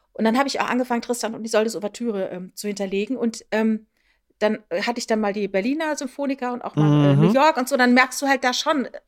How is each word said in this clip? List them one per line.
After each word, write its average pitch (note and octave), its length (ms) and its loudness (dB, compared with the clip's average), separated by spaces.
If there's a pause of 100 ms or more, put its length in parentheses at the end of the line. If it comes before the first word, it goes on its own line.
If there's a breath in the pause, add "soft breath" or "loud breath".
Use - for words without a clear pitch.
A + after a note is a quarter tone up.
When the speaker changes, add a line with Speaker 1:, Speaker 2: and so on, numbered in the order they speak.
(120)
Speaker 1:
Und G#3+ 140 -2
dann A3+ 120 2
hab C#4 100 2
ich - 120 -4
auch - 100 -2
angefangen, B3 320 -2
Tristan A#3 320 -4
und A3 120 -10
Isoldes A3 320 0
Ouvertüre, G3+ 520 -6
ähm, F3+ 260 -12
zu - 120 -10
hinterlegen G3+ 480 -4
und, A3+ 360 -4
ähm, A3 360 0 (520)
dann, G#3+ 200 0 (100)
äh, F3 120 -4
hatte A#3+ 180 -4
ich - 80 -8
dann A3 140 0
mal G#3 100 0
die G3 160 -4
Berliner C#4 480 -2
Symphoniker C4+ 560 -6
und B3 100 -8
auch - 140 -10
mal, D3 380 4
äh, - 20 4
Speaker 2:
Mhm. C#3 60 4
Speaker 1:
New F3 120 6
York D4+ 220 6
und B3+ 140 -2
so, C#4 80 0
dann B3 160 6
merkst C4 280 2
du C#4 60 -2
halt C4+ 160 2
da B3 100 0
schon D4 360 -2 (180)